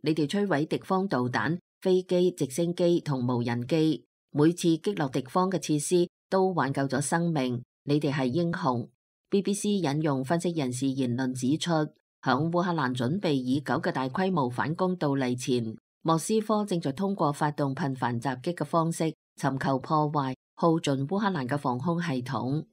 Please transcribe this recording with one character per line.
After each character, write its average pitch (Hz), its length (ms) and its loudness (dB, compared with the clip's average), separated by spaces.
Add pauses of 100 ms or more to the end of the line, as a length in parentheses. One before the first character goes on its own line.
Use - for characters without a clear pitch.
你 156 120 0
哋 151 140 0
摧 202 180 0
毀 156 200 2
敵 151 180 -2
方 190 240 0
導 127 200 0
彈、 127 300 0 (220)
飛 185 220 4
機、 180 300 2
直 139 180 -4
升 170 240 -2
機 175 260 4
同 131 260 -2
無 123 140 0
人 120 260 -2
機， 156 380 2 (280)
每 151 200 6
次 175 240 0
擊 208 200 -2
落 151 120 0
敵 131 140 -2
方 185 280 0
嘅 180 80 -2
設 151 220 0
施 175 280 2 (200)
都 190 200 2
挽 139 240 0
救 139 100 0
咗 135 180 0
生 170 300 0
命， 127 320 -2 (220)
你 143 140 2
哋 151 140 0
係 135 140 0
英 165 280 0
雄。 135 340 -2 (420)
B 202 120 2
B 196 100 0
C 208 180 -2
引 156 320 0
用 139 220 0
分 170 160 0
析 175 100 -2
人 143 220 -2
士 127 140 -4
言 131 300 -2
論 131 160 -2
指 127 260 0
出， 170 140 -2 (500)
響 139 300 2
烏 175 100 2
克 180 100 0
蘭 131 220 0
準 123 240 0
備 - 140 0
已 131 280 0
久 131 200 -2
嘅 190 100 -2
大 131 180 -2
規 190 220 0
模 147 180 0
反 123 280 -2
攻 185 200 0
到 160 140 0
嚟 131 260 0
前， 123 380 -2 (280)
莫 165 140 2
斯 220 240 0
科 214 240 0
正 185 160 -2
在 143 120 -2
通 196 220 -2
過 160 180 2
發 151 180 0
動 139 240 -2
頻 135 220 -2
繁 120 240 -2
襲 127 200 -4
擊 170 140 -4
嘅 170 100 -4
方 165 280 0
式， 160 200 -2 (280)
尋 135 180 0
求 135 220 0
破 151 320 0
壞、 135 240 -2 (180)
耗 170 200 4
盡 139 340 0
烏 190 100 0
克 220 80 0
蘭 151 220 -2
嘅 143 100 0
防 127 180 -2
空 170 240 -2
系 139 220 -2
統。 127 500 -2